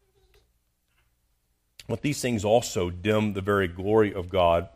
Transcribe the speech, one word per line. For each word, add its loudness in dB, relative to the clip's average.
But -6
these -4
things -2
also 2
dim 0
the -6
very 0
glory 0
of -8
God 2